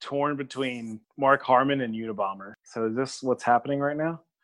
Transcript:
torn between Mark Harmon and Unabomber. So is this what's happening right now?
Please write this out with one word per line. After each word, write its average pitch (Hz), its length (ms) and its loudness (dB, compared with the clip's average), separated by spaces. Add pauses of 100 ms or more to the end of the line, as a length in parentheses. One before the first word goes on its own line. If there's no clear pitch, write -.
torn 143 360 0
between 123 640 -6 (180)
Mark 135 240 4
Harmon 131 400 4
and 113 120 -4
Unabomber. 101 600 -4 (100)
So 113 220 -4
is 110 100 -2
this 131 260 -4
what's 127 220 -2
happening 120 340 2
right 143 160 -2
now? 160 280 -4 (220)